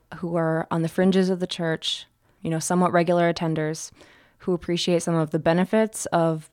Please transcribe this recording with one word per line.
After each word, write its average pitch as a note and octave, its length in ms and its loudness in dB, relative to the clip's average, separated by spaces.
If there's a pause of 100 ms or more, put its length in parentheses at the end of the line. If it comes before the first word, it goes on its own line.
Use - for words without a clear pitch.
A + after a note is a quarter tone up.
(180)
who E3+ 180 -6
are D#3+ 340 0
on E3+ 120 -2
the D#3+ 80 -2
fringes F#3 400 2
of F#3 100 -2
the F3+ 80 -4
church, - 600 -6 (340)
you E3+ 80 -6
know, D#3+ 100 -2
somewhat F3+ 320 2
regular E3+ 400 2
attenders, D#3+ 600 -4 (480)
who - 120 -4
appreciate F3 500 0
some E3+ 140 -2
of D#3 140 0
the E3+ 100 -2
benefits F#3 680 0
of E3 460 0